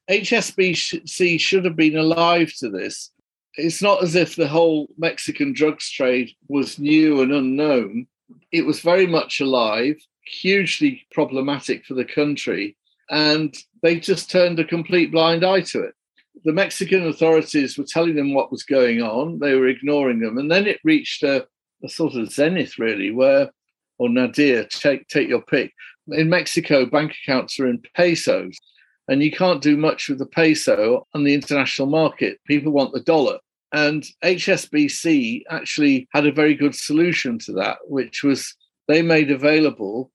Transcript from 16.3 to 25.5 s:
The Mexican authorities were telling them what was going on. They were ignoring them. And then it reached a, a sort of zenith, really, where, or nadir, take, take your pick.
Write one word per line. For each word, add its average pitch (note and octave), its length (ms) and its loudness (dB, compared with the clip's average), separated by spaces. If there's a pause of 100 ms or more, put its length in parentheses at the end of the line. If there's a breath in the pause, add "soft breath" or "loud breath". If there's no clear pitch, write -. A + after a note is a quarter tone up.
The D#3 100 0
Mexican F3+ 540 0
authorities D#3 680 2
were C#3 80 -6
telling E3 300 0
them C#3 180 -2
what C3+ 180 0
was B2 120 -10
going B2 380 2
on. B2 380 -4
They C#3+ 160 0
were C3 120 4
ignoring B2+ 520 0
them. A2+ 180 -4
And D3 140 -2
then G3+ 160 2
it - 160 -4
reached D#3 400 0
a, C#3 240 0 (360)
a - 60 -12
sort C#3 260 -4
of A2+ 160 -6
zenith, D3+ 460 -2
really, G#2+ 340 -2
where, C#3 400 2 (480)
or A#2+ 100 0
nadir, B2 560 2
take, - 420 -2
take - 220 -2
your A#2 120 0
pick. - 300 -2 (380 loud breath)